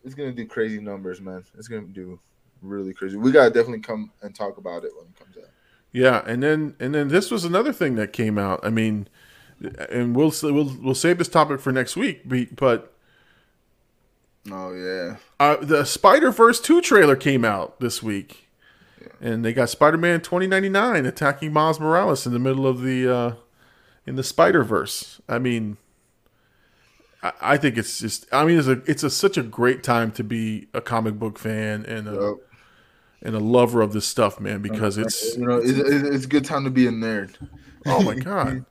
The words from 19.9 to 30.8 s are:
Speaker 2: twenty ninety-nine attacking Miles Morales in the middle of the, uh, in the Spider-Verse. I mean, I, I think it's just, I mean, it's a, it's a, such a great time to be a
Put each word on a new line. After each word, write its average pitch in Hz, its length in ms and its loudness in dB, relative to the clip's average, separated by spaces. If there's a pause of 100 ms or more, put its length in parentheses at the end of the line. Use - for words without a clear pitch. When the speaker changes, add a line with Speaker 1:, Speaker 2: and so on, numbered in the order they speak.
Speaker 2:
twenty 180 260 -2
ninety-nine 190 580 0
attacking 147 480 -2
Miles 156 260 2
Morales 160 460 0
in 123 80 -2
the 120 60 -2
middle 131 260 0
of 127 160 0
the, 127 320 0
uh, 120 200 -2 (760)
in 131 80 -8
the 131 80 -4
Spider-Verse. - 1080 0
I 117 80 -2
mean, 117 400 -2 (1400)
I, 90 200 -6
I 139 160 2
think 139 200 0
it's - 220 -6
just, - 340 -8
I 139 120 4
mean, 170 120 4
it's 143 100 2
a, 131 200 2
it's 143 160 -2
a, 139 80 0
such - 260 0
a 127 60 -2
great 120 400 0
time 117 300 0
to 120 100 -6
be 110 500 -6
a 113 80 -4